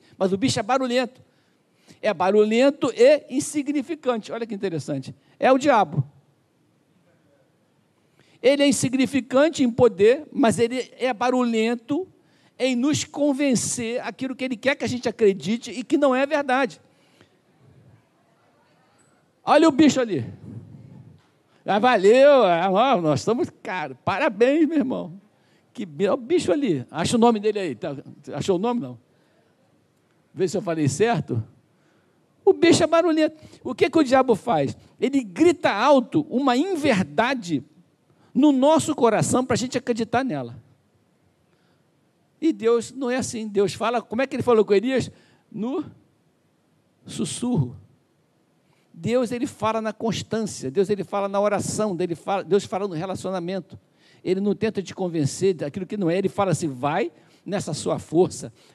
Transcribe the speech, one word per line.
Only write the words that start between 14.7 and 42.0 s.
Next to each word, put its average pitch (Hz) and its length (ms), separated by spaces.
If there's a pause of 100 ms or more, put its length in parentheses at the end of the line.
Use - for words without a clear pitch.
que 277 80
a 233 40
gente 247 220
acredite 202 600
e 214 120
que 320 140
não 277 180
é 269 100
verdade. 277 540 (2750)
Olha 311 240
o 320 40
bicho 277 280
ali. 185 260 (1400)
Ah, 196 140
valeu, 247 640
ah, 175 280
ó, 220 300
nós 151 180
estamos, 240 300 (120)
cara, 156 320 (100)
parabéns, 254 640
meu 320 100
irmão. 180 440 (520)
Que 208 120
be-, 165 220
olha - 60
o - 40
bicho 277 340
ali. 214 380
Acha 170 260
o 233 40
nome 226 200
dele 208 200
aí. 165 160
Tá, 147 200 (380)
achou 160 220
o 170 40
nome, 240 200
não? 123 180 (1400)
Vê 180 140
se 190 100
eu 170 40
falei 160 260
certo. 143 560 (1000)
O 392 100
bicho 330 300
é 302 40
barulhento. 320 480 (280)
O 254 120
que 339 140
que 320 100
o 311 40
diabo 262 300
faz? 156 420 (240)
Ele 262 240
grita 262 480
alto 220 580
uma 247 280
inverdade 226 1080 (680)
no 285 180
nosso 285 440
coração 220 500
pra 240 100
gente 247 220
acreditar 233 460
nela. 135 360 (1800)